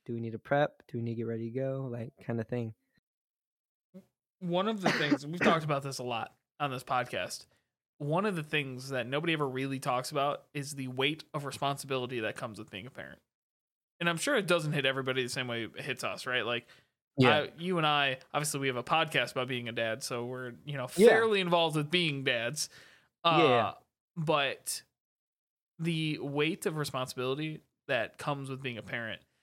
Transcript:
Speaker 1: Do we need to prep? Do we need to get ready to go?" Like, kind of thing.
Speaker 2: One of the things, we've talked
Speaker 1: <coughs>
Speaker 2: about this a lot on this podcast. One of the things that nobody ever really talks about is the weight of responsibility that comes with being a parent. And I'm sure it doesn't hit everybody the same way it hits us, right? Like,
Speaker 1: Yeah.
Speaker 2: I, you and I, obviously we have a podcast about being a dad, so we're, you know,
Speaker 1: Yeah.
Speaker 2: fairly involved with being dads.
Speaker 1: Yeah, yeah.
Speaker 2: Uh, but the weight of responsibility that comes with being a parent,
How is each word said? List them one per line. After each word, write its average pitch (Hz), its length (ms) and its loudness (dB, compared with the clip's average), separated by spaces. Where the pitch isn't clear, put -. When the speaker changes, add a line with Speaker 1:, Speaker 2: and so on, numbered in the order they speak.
Speaker 1:
Do 123 80 -6
we 117 80 -4
need 113 100 -4
to 113 80 -8
prep? 143 480 0
Do 127 100 -8
we 117 60 -2
need 117 120 0
to - 20 -4
get 113 100 -2
ready 113 240 -4
to 123 80 -4
go?" 135 320 -2
Like, 117 220 -8
kind 117 140 0
of 110 80 -4
thing. 117 260 -4
Speaker 2:
One 185 280 2
of 220 140 0
the 185 100 4
things, 143 340 2
we've 160 160 -8
talked 160 240 6
Speaker 1:
<coughs> - 0 -
Speaker 2:
about 139 180 0
this 135 160 -6
a 127 40 -6
lot 117 320 -4
on 143 120 0
this 127 120 -6
podcast. 120 600 -2
One 156 280 0
of 202 100 0
the 156 80 -2
things 135 460 -4
that 127 180 -2
nobody 151 260 0
ever 151 140 2
really 135 320 -2
talks 127 320 0
about 143 320 0
is 143 220 -6
the 135 140 -6
weight 139 340 0
of 143 120 -4
responsibility 131 760 -2
that 107 140 -2
comes 110 240 -8
with 107 100 -14
being 101 160 -10
a 127 60 -16
parent. - 280 -14
And 170 80 -2
I'm 170 100 0
sure 285 180 0
it 202 100 2
doesn't 156 280 2
hit 143 120 0
everybody 131 380 0
the 120 60 -4
same 127 180 -4
way 117 160 -4
it - 180 -10
hits 131 220 -6
us, 101 240 -6
right? 123 180 0
Like, 120 220 -4
Speaker 1:
Yeah. 131 180 8
Speaker 2:
I, 151 220 0
you 175 220 -2
and 156 80 2
I, 143 320 2
obviously 147 280 -2
we 135 80 -2
have 127 80 0
a 120 80 -4
podcast 151 480 0
about 127 160 -4
being 120 200 -4
a 113 40 -6
dad, 113 320 -2
so 120 220 -4
we're, 127 280 -8
you 143 120 -6
know, 123 180 -4
Speaker 1:
Yeah. 202 140 10
Speaker 2:
fairly 220 320 6
involved 170 340 2
with 147 140 0
being 156 340 2
dads. 123 460 -2
Speaker 1:
Yeah, 165 140 6
yeah. 123 300 6
Speaker 2:
Uh, - 40 -6
but 151 680 -2
the 160 400 0
weight 147 480 -2
of 156 100 -2
responsibility 135 840 -4
that 123 320 -2
comes 139 320 -4
with 131 100 -8
being 123 160 -6
a 98 60 -8
parent, 113 380 -8